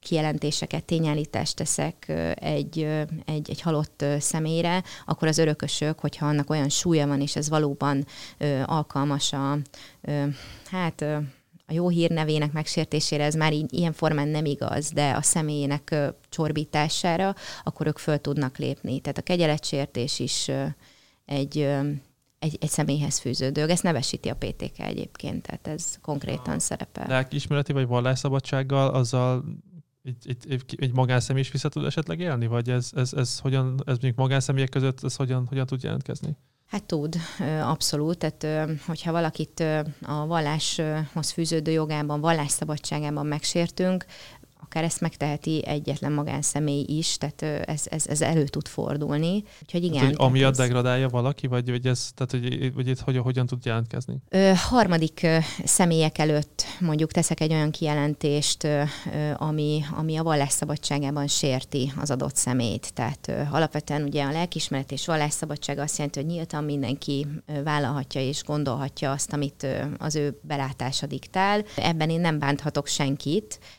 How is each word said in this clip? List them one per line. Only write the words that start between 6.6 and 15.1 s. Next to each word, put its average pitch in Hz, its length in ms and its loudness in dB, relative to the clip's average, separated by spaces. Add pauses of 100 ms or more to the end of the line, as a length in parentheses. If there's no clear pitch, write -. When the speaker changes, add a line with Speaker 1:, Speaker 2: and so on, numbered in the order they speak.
Speaker 1:
súlya 156 380 2
van, 143 140 2
és 143 160 -2
ez 151 120 -2
valóban, 143 580 2 (320)
ö, 143 280 0
alkalmas 143 680 0
a, 139 260 0 (420)
ö, 143 240 -2 (400)
hát, 180 360 -4
ö, 151 160 -2 (500)
a - 60 -10
jó 175 160 2
hír 170 220 4
nevének 151 420 2
megsértésére, 156 720 0
ez 147 100 2
már 156 180 4
í-, 151 180 0
ilyen 170 220 2
formán 151 360 2
nem 151 160 0
igaz, 147 460 -2
de 147 200 2